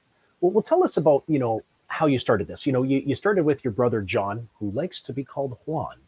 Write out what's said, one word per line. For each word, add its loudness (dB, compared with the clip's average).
Well, 4
well, 2
tell 2
us 2
about, 4
you 2
know, -2
how -2
you 4
started 0
this. -10
You 2
know, 2
you, 0
you 0
started 2
with 0
your -2
brother, 0
John, -4
who -6
likes -6
to -12
be -6
called -8
Juan, -6